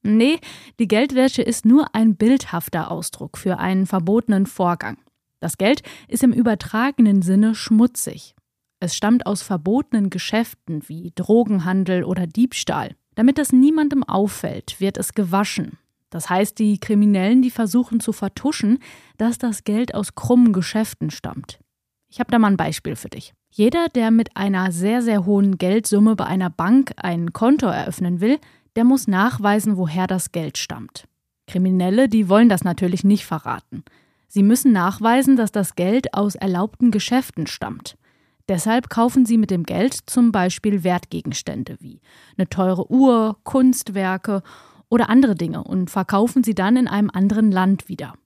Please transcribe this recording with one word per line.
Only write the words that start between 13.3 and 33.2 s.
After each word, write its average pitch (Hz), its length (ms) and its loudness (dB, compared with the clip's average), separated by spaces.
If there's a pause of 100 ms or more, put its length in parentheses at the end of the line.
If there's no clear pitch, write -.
das 285 120 -4
niemandem 285 520 4
auffällt, - 760 -4
wird 196 200 -4
es - 160 -8
gewaschen. 196 640 -4 (320)
Das - 180 -10
heißt, 190 300 -2
die 208 200 0
Kriminellen, 208 600 2
die 254 100 2
versuchen 233 480 -2
zu 220 140 -4
vertuschen, 214 680 -2 (360)
dass 233 220 -2
das 226 260 -6
Geld 220 300 -4
aus 202 200 -8
krummen 247 380 4
Geschäften 185 580 -4
stammt. - 500 -14 (500)
Ich - 100 -14
hab 240 100 -6
da 240 80 2
mal 220 100 4
ein 196 100 2
Beispiel 160 360 -6
für - 140 -16
dich. - 240 -18 (160)
Jeder, 262 400 0
der 226 220 0
mit 226 260 2
einer 190 340 -2
sehr, 196 300 -2
sehr 220 240 0
hohen 202 320 2
Geldsumme 208 580 2
bei - 120 -4
einer 185 240 -2
Bank 240 480 2
ein 170 340 -4
Konto 262 360 2
eröffnen 180 520 -4
will, 247 180 2 (380)
der 226 60 2
muss 254 240 4
nachweisen, 202 720 0
woher 180 320 -2
das 185 240 -4
Geld 156 260 -8
stammt. - 480 -14 (400)
Kriminelle, 185 600 0
die 214 200 2
wollen 214 200 6
das 196 160 2
natürlich 180 400 -2
nicht 202 200 4